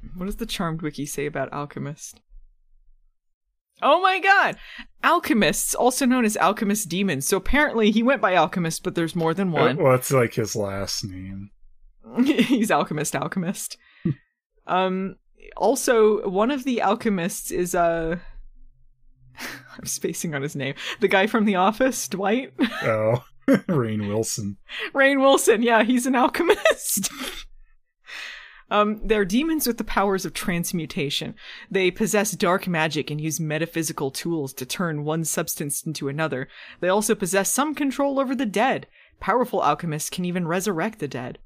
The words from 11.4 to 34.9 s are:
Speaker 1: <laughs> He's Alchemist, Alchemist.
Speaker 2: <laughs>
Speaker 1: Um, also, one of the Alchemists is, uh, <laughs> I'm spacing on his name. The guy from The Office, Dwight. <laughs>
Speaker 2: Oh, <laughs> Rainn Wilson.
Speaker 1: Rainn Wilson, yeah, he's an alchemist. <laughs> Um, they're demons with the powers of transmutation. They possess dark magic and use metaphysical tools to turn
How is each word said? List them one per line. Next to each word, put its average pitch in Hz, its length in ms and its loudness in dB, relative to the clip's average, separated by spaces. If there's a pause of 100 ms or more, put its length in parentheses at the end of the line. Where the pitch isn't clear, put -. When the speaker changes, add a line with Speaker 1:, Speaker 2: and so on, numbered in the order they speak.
Speaker 1:
<laughs> 247 80 4
He's 240 480 2
Alchemist, 147 420 0
Alchemist. - 640 -6 (280)
Speaker 2:
<laughs> 156 120 0 (500)
Speaker 1:
Um, 185 500 -2 (400)
also, 220 720 2
one 202 220 0
of 269 140 -4
the 254 180 -2
Alchemists 196 680 -2
is, 180 240 -4
uh, 165 420 0 (1160)
<laughs> - 40 -20 (400)
I'm - 80 -14
spacing - 480 -6
on 139 80 -4
his 147 120 -6
name. 135 200 -6 (260)
The 202 80 4
guy 196 180 6
from 214 200 2
The 214 100 4
Office, 214 520 2
Dwight. 208 500 -2
<laughs> 233 240 -2
Speaker 2:
Oh, 110 420 2 (100)
<laughs> - 140 -6
Rainn 113 600 2
Wilson. 104 500 -4 (340)
Speaker 1:
Rainn 269 280 4
Wilson, 269 420 6
yeah, 226 220 4
he's 240 200 2
an 262 100 2
alchemist. 330 960 2 (220)
<laughs> - 140 -14 (1200)
Um, 208 320 2
they're 208 220 2
demons 285 420 0
with 240 120 -2
the 226 60 -2
powers 196 420 0
of 151 80 -8
transmutation. 170 1000 -4 (360)
They 185 200 2
possess 202 420 0
dark 180 360 0
magic 156 420 -2
and 151 100 -4
use 156 200 -4
metaphysical 156 720 -4
tools 156 440 -4
to 127 120 -10
turn 151 380 -4